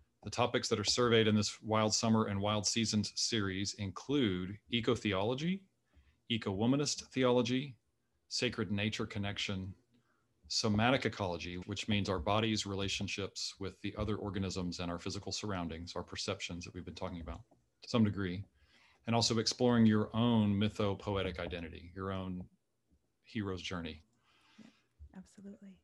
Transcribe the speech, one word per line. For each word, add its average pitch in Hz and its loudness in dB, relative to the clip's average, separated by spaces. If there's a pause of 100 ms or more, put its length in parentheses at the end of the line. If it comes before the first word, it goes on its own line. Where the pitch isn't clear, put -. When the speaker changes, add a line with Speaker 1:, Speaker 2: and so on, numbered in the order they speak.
(240)
Speaker 1:
The 104 -8
topics 120 2
that 107 2
are 101 0
surveyed 117 4
in 107 6
this - 0
Wild 107 2
Summer 110 4
and 101 0
Wild 104 0
Seasons 110 0
series 98 -2
include 101 -2 (140)
eco-theology, 120 0 (680)
eco-womanist 117 0
theology, 123 2 (540)
sacred 110 -2
nature 107 -2
connection, 98 -6 (720)
somatic 120 4
ecology, 87 -4 (100)
which - -6
means 101 2
our 95 0
body's 107 2
relationships 98 -4
with 92 -8
the 101 -6
other 104 0
organisms 92 -4
and 87 -4
our 85 -4
physical 95 -8
surroundings, 87 -4
our 87 -4
perceptions 87 -6
that - -12
we've 87 -10
been - -10
talking 87 -8
about 82 -10 (400)
to - -16
some 117 6
degree, 101 0 (640)
and 117 2
also 117 4
exploring 120 6
your 107 6
own 113 4
mytho-poetic 98 0
identity, 85 -8
your 95 -4
own 92 -6 (800)
hero's 98 -4
journey. 82 -8 (580)
Speaker 2:
Yeah, - -20 (500)
absolutely. 196 -20 (140)